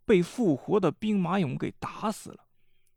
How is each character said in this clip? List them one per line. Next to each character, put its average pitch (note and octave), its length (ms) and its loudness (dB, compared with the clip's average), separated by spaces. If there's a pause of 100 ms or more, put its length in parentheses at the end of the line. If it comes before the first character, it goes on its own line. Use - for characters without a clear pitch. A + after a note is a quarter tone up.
被 G3 160 6
复 F3 360 2
活 F#3+ 240 0
的 F3 100 2
兵 G#3+ 260 -2
马 F3+ 220 0
俑 C#3+ 180 -2
给 C3 220 -4
打 - 320 -6
死 - 200 -10
了。 - 80 -18 (580)